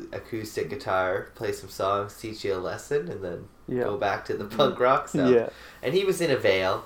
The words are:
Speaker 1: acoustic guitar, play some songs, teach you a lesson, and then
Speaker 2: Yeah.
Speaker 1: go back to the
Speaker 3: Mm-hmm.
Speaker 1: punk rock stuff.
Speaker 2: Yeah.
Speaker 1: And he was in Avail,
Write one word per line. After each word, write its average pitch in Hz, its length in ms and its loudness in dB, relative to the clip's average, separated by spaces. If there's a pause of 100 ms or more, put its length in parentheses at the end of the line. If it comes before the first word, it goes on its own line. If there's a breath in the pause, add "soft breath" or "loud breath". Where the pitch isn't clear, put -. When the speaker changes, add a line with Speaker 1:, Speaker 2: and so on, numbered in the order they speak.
(120)
Speaker 1:
acoustic 107 560 -6
guitar, 95 680 -2
play 104 180 -4
some 98 180 -10
songs, 101 480 -2
teach 107 260 -10
you 98 100 0
a 95 40 -2
lesson, 107 500 -4
and 98 160 -8
then 90 240 -8 (200)
Speaker 2:
Yeah. 123 160 0
Speaker 1:
go 104 120 -2
back 101 300 -2
to 107 80 -2
the 104 100 -6
Speaker 3:
Mm-hmm. 101 120 -10
Speaker 1:
punk 135 240 2
rock 127 280 4
stuff. 131 220 4
Speaker 2:
Yeah. 117 180 6 (340 loud breath)
Speaker 1:
And 143 120 -2
he 196 100 4
was 180 160 2
in 165 100 2
Avail, 101 560 2